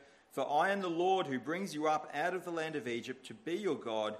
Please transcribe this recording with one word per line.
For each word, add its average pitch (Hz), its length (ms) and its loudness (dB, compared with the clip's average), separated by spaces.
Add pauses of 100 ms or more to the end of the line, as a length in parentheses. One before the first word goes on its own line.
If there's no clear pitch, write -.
(320)
for - 180 -2
I 165 220 4
am 202 100 2
the 185 80 -2
Lord 180 380 2
who 131 100 0
brings 156 380 -4
you 151 120 0
up 156 280 2
out 170 180 2
of 185 100 -4
the 175 80 -6
land 160 240 -2
of 123 120 -2
Egypt 120 400 -4
to 113 80 -12
be 156 180 -6
your 185 220 0
God. 107 440 -2